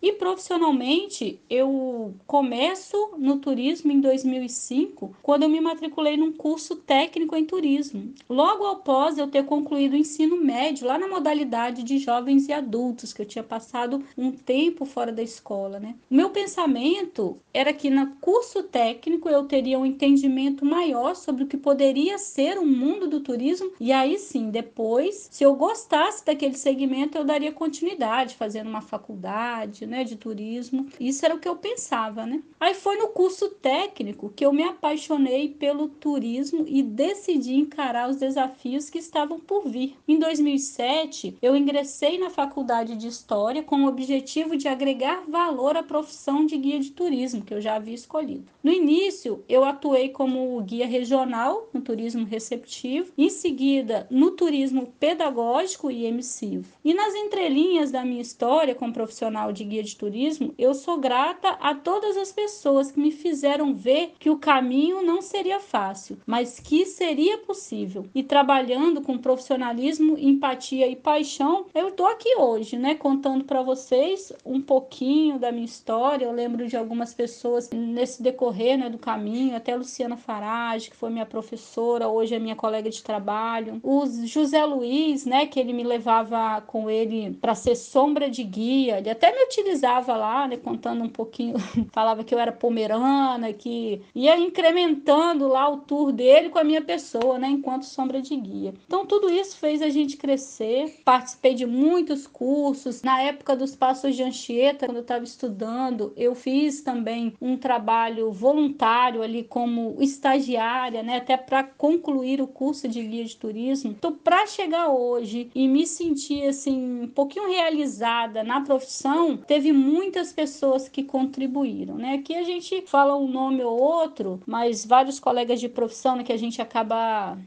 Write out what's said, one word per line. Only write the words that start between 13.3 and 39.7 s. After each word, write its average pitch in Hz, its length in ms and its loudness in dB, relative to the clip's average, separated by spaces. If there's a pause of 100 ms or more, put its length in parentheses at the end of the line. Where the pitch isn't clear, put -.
passado 240 580 -6 (160)
um 254 140 -2
tempo 277 520 0
fora 240 280 -4
da 226 100 -4
escola, 196 560 -8
né? 214 160 -12 (160)
O 254 40 0
meu 349 160 6
pensamento 320 1080 -2 (160)
era 285 180 2
que 285 160 -2
no 269 200 4 (120)
curso 403 440 0
técnico 320 640 0
eu 285 160 4
teria 269 340 0
um 262 80 0
entendimento 277 640 4 (140)
maior 302 500 2
sobre 269 300 -4
o - 20 -4
que 277 100 -4
poderia 277 600 2
ser 339 400 -2
o 349 80 0
mundo 294 420 2
do 294 120 -2
turismo, 294 580 -2
e 240 140 0
aí 269 260 2
sim, 226 320 -4
depois, 233 800 -2
se - 140 -2
eu 277 100 8
gostasse 349 720 0
daquele 277 300 0
segmento, 269 640 -2
eu 302 80 -2
daria 302 280 0
continuidade, 294 840 -2
fazendo 220 340 -8
uma 214 120 -6
faculdade, 208 1040 -8
né, 247 180 -4
de 226 120 -8
turismo. 233 720 -6 (120)
Isso 269 260 -4
era 320 100 4
o 320 40 -8
que 359 100 -6
eu 349 80 -4
pensava, 226 720 -6
né? 277 160 -6 (160)
Aí 359 160 2
foi 403 220 -2
no 427 120 0
curso 370 400 0
técnico 262 840 -4
que - 100 -2
eu 285 80 6
me 294 100 2
apaixonei 294 840 0
pelo 294 400 -2
turismo 285 800 -4
e 269 160 2
decidi 262 720 -2
encarar 269 540 0
os 269 80 -2
desafios 269 760 -4
que 339 80 -8
estavam 320 400 -4
por 392 300 -2
vir. 254 280 -4 (100)